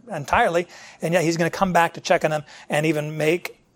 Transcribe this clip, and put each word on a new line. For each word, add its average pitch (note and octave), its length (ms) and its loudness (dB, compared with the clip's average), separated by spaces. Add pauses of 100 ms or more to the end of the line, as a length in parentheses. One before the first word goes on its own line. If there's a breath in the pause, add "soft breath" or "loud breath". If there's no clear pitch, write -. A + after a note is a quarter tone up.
(120)
entirely, F3 560 0 (340 loud breath)
and E3 100 -2
yet F3 120 2
he's E3+ 120 0
gonna E3 140 0
come F#3+ 220 -2
back E3+ 220 2
to D#3 60 -16
check F3 240 0
on D#3 80 0
him D3+ 120 -4 (240 loud breath)
and D3+ 180 0
even D3+ 300 -2
make D#3 440 -2 (160)